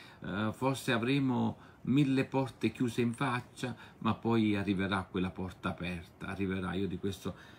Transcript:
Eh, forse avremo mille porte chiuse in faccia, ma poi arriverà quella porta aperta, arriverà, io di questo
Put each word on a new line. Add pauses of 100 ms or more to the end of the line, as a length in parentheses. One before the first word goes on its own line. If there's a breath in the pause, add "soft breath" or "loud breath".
(220 loud breath)
Eh,
forse
avremo (260 loud breath)
mille
porte
chiuse
in
faccia, (260 loud breath)
ma
poi
arriverà
quella
porta
aperta,
arriverà,
io
di
questo (240 loud breath)